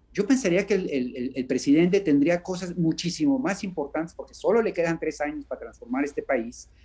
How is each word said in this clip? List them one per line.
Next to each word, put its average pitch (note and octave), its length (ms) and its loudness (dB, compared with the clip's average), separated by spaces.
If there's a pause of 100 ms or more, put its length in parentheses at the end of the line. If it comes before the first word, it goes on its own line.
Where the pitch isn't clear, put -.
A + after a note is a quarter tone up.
(120)
yo G3+ 140 0
pensaría G3+ 380 4
que G#3 100 0
el, F#3 160 0
el, B2 260 -2
el, B2+ 180 -4
el B2+ 120 -4
presidente D#3 540 4
tendría D#3+ 420 2
cosas F3+ 360 -6
muchísimo D#3+ 600 2
más F#3 260 -2
importantes, D#3+ 500 -6
porque - 200 -16
solo A3 280 2
le G#3 100 -2
quedan E3+ 280 -2
tres D3+ 200 -6
años D3 240 -6
para B2 180 -10
transformar A#2+ 420 -6
este D3 180 -6
país, A#2+ 480 -4 (140)